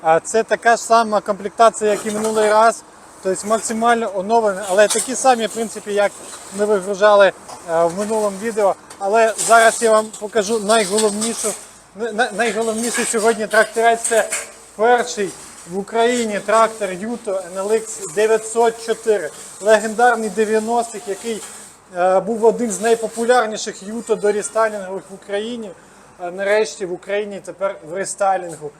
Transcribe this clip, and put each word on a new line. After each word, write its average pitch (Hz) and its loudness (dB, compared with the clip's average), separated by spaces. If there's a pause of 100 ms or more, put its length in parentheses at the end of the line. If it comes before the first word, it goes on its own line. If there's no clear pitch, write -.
А, 160 4
це 220 -2
така 226 2
ж 214 -6
сама 220 2
комплектація, 208 0
як 196 -4
і 220 -6
минулий 214 0
раз. 214 4 (400)
Тобто 190 -4
максимально 226 0
оновлена, 208 0
але 202 4
такі 233 -2
самі, 240 2
в 202 -4
принципі, 208 -8
як 202 2 (460)
ми 208 0
вигружали, 202 4
е, 180 2 (520)
в 170 -2
минулому 208 -2
відео. 208 0 (240)
Але 220 4
зараз 226 4
я 226 4
вам 220 4 (140)
покажу 214 -2
найголовнішу, 214 0 (420)
на-, 220 -6
на-, 214 0
найголовніший 220 -2
сьогодні 214 0
тракторець. 226 2
Це 220 0 (460)
перший 220 2 (420)
в 180 -6
Україні 226 -2
трактор 214 0
Юто 220 -8
Н 185 -8
Л 190 -4
Х 208 -4
дев'ятсот 220 0
чотири. 214 -2 (320)
Легендарний 220 2
дев'яностих, 220 -2
який, 208 -6 (560)
е, 185 4
був 214 -2
один 220 2
з 180 -8
найпопулярніших 226 0
Юто 220 -4
дорестайлінгових 202 -2
в - -18
Україні. 214 -8 (520)
Е, 175 -8
нарешті 202 -2
в 175 -6
Україні 196 -6
тепер 185 -6 (140)
в 165 -10
рестайлінгу. 180 -4